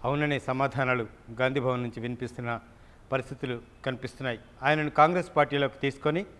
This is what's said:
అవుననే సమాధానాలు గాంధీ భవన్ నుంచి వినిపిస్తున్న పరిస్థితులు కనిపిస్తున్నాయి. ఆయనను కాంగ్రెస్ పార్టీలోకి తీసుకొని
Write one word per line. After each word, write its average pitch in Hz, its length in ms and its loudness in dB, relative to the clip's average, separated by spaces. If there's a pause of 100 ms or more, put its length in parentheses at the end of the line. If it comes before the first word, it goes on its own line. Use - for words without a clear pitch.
అవుననే 143 340 0
సమాధానాలు 127 680 0 (340)
గాంధీ 131 200 2
భవన్ 123 220 0
నుంచి 117 180 -6
వినిపిస్తున్న 120 600 -6 (520)
పరిస్థితులు 127 480 -4 (260)
కనిపిస్తున్నాయి. 127 520 -4 (240)
ఆయనను 151 280 2
కాంగ్రెస్ 170 460 4
పార్టీలోకి 143 440 2
తీసుకొని 151 460 -2 (140)